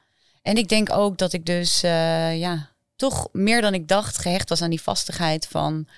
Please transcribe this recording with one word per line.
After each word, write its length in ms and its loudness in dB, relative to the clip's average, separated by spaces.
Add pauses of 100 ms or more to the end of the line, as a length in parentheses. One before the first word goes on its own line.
(420)
En 140 0
ik 120 2
denk 240 2
ook 260 2
dat 160 0
ik 120 -6
dus, 380 0
eh, 560 2
ja, 300 -4 (260)
toch 360 -2
meer 300 2
dan 120 2
ik 140 -4
dacht 300 0
gehecht 320 -2
was 120 0
aan 80 0
die 120 -2
vastigheid 680 -2
van 400 -2 (100)